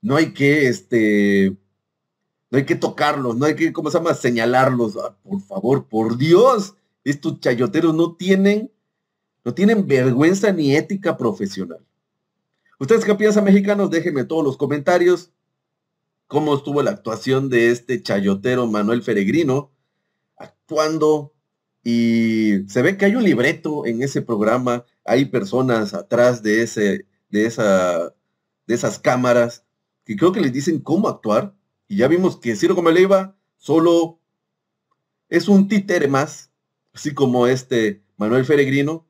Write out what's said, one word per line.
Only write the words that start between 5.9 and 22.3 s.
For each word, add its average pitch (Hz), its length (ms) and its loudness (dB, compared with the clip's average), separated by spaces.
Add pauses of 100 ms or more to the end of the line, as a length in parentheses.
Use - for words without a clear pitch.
Dios, 190 580 2 (300)
estos 143 360 -6
chayoteros 135 540 0
no 165 200 -2
tienen, 196 580 0 (720)
no 120 100 -6
tienen 202 320 2
vergüenza 143 680 2
ni 147 220 0
ética 160 420 -4
profesional. 98 680 -6 (920)
¿Ustedes 196 260 0
qué 208 100 2
piensan, 208 300 2
mexicanos? 196 460 2
Déjenme 160 340 -2
todos 160 180 -2
los 139 140 -2
comentarios. 170 760 0 (960)
¿Cómo 147 300 0
estuvo 143 260 -4
la 107 100 0
actuación 131 580 -4
de 117 200 2
este 120 320 -4
chayotero 101 640 -2
Manuel 107 360 -2
Peregrino? 127 680 -2 (680)
Actuando, 156 960 -2 (500)
y 113 840 2